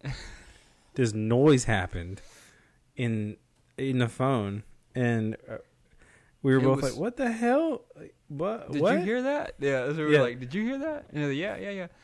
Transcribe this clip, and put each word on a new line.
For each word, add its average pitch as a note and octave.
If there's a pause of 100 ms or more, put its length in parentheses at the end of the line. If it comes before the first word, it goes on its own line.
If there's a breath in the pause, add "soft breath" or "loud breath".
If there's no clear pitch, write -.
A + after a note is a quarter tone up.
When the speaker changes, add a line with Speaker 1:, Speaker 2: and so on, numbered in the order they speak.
Speaker 1:
<laughs> -
Speaker 2:
this A#2
noise B2
happened F#2 (760 loud breath)
in, A2 (420)
in C3
the A#2+
phone, A2 (320)
and, A#2 (140)
uh, A2+ (840 soft breath)
we C3+
were C3+
Speaker 1:
It B2+
Speaker 2:
both C3
Speaker 1:
was C3
Speaker 2:
like, B2
"What A#3+
the B3
hell? B3+ (120)
Like, - (140)
what? F3
Speaker 1:
Did C#3+
Speaker 2:
What?" G3+
Speaker 1:
you F#3
hear A#3+
that? C#4+
Yeah, C3+
so D3
we D#3
were D3+
Speaker 2:
Yeah. C#3+
Speaker 1:
like, B2
"Did B2+
you G3+
hear C4+
that?" D4+
And D3
they're D3
like, C#3
"Yeah, G3+
yeah, G3
yeah." F#3+ (180 loud breath)